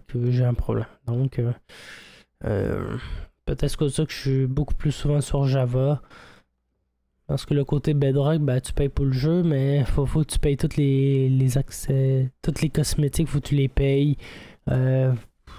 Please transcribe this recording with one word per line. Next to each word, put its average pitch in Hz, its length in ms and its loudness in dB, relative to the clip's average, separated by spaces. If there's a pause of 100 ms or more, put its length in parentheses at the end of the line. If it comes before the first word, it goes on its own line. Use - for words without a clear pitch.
que 123 240 -2
j'ai 123 140 2
un 123 100 2
problème. 113 320 -2 (200)
Donc, 123 320 -2
euh, 120 140 0 (920)
euh, 101 520 -2 (500)
peut-être 143 300 -2
que 151 120 0
c'est - 80 -6
ça 156 80 0
que - 80 -6
je - 60 -12
suis 135 280 0
beaucoup 135 280 -2
plus 147 180 0
souvent 143 300 0
sur 139 240 0
Java. 131 560 0 (1200)
Parce 143 200 -4
que 147 80 -2
le 143 100 2
côté 147 300 0
Bedrock, 139 460 2
ben, 127 200 0
tu - 140 -6
payes 139 160 0
pour 139 160 0
le 135 60 0
jeu, 156 300 2
mais 139 420 2
faut, 143 220 2
faut 156 140 0
que - 120 -2
tu - 60 0
payes 143 200 2
tous - 180 -2
les, 135 540 4
les 131 280 2
accès, 135 720 0 (120)
tous - 180 -2
les 160 80 2
cosmétiques, 151 580 0
faut 143 140 -2
que - 80 -8
tu 143 80 0
les 135 120 2
payes. 139 480 2 (520)
Euh, 131 440 2 (460)